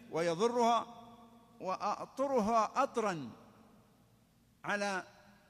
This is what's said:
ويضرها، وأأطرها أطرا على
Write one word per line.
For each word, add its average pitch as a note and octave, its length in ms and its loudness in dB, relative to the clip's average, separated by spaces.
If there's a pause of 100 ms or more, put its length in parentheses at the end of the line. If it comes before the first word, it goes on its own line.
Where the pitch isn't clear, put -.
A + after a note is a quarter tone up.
(100)
ويضرها، A3+ 760 2 (760)
وأأطرها A3+ 1200 0
أطرا F#3+ 480 -2 (1300)
على G3 400 -2 (440)